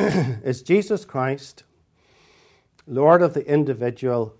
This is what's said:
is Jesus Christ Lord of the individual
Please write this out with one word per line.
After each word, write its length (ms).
is 180
Jesus 420
Christ 600
Lord 340
of 140
the 180
individual 880